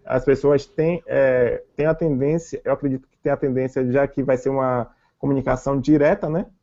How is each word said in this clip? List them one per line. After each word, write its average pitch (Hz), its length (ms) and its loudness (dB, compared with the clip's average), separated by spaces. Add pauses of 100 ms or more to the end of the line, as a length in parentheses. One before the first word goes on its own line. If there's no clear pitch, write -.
as 127 180 -2
pessoas 143 420 2
têm, 165 400 -2
é, 127 560 2 (140)
têm 143 100 -2
a 160 80 2
tendência, 151 720 -2
eu 127 80 -2
acredito 135 380 -4
que - 120 -20
tem 143 120 -2
a 135 40 -2
tendência, 131 540 -2
já 139 160 2
que 139 160 -4
vai 127 140 0
ser 135 120 -4
uma 131 400 -2 (280)
comunicação 135 640 -2
direta, 151 500 2
né? 160 160 -4 (180)